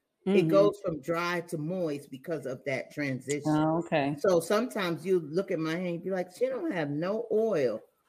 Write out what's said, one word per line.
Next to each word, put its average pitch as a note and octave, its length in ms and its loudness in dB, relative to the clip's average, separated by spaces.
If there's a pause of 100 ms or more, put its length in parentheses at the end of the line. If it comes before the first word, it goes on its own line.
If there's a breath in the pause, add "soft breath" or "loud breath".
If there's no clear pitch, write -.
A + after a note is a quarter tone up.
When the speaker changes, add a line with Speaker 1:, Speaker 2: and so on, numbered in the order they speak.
(260)
Speaker 1:
It F#3+ 40 2
Speaker 2:
Mm-hmm. F#3 180 6
Speaker 1:
goes G3 360 6
from D#3+ 160 -4
dry E3+ 480 -2
to E3+ 100 -6
moist D#3 520 -4
because C#3+ 340 -8
of B2+ 220 -8
that C3 260 -4
transition. C#3 540 -4
Speaker 2:
Oh, D#3 320 2
okay. D3 420 0
Speaker 1:
So F3+ 200 4
sometimes F#3 680 -2
you F#3 140 4
look E3 300 -4
at F3 80 -2
my D#3+ 160 -2
hair F3+ 120 -4
and E3+ 180 -6
be F#3 60 -4
like, F3+ 260 -4
"She B3 100 2
don't F4+ 240 -4
have D#3+ 200 -2
no F3+ 420 -2
oil," E3+ 480 2 (280)